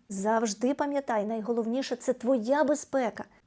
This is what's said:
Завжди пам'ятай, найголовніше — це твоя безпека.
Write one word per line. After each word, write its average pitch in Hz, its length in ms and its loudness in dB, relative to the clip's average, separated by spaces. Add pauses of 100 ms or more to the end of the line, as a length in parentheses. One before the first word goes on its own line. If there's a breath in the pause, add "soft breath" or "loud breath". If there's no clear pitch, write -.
Завжди 220 680 0
пам'ятай, 277 500 -2
найголовніше — 226 760 -2
це 262 120 0
твоя 254 520 2
безпека. 269 600 0 (220 soft breath)